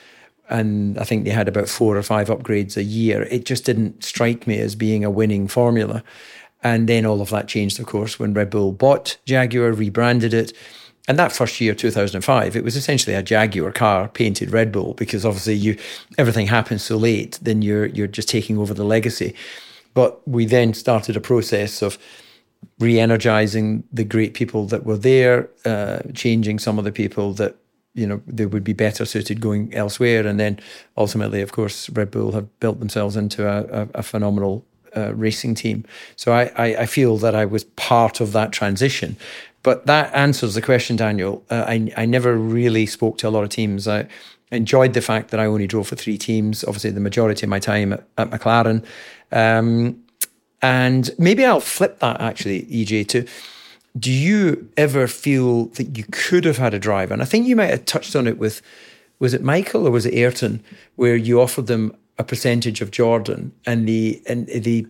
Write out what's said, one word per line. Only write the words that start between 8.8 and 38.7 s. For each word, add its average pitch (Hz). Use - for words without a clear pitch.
Jaguar, 123
rebranded 113
it. 113
And 135
that 170
first -
year, 110
two 110
thousand 98
and 92
five, 107
it 113
was 117
essentially 135
a 98
Jaguar 98
car 101
painted 101
Red 110
Bull, 98
because 107
obviously 107
you, 104
everything 113
happens 107
so 113
late, 110
then 107
you're, 104
you're 104
just 104
taking 107
over 104
the 98
legacy. 110
But -
we 120
then 117
started 110
a -
process 104
of 101
re-energizing 110
the 117
great 107
people 110
that 107
were 107
there, 127
uh, 104
changing 110
some 107
of 107
the 101
people 101
that, 101
you 113
know, 104
they 110
would 98
be 110
better 110
suited 107
going 107
elsewhere. 107
And 104
then 104
ultimately, 107
of 98
course, -
Red 107
Bull 107
have 104
built 113
themselves 104
into 104
a, 104
a, 104
a 110
phenomenal, 101
uh, 110
racing 110
team. 110
So -
I, 123
I, 117
I 117
feel 117
that 107
I 107
was 104
part -
of 107
that 107
transition. 107